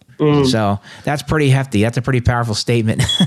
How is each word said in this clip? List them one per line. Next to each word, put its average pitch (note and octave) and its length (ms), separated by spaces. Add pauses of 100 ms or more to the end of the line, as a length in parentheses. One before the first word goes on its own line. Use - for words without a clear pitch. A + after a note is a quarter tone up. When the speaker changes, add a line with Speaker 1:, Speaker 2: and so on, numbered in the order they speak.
(200)
Speaker 1:
Mm. D3 280
Speaker 2:
So G#2+ 320 (240)
that's D3 200
pretty D3+ 260
hefty. C3 320
That's A#2 160
a B2 40
pretty B2+ 200
powerful A#2 340
statement. A2+ 480 (240)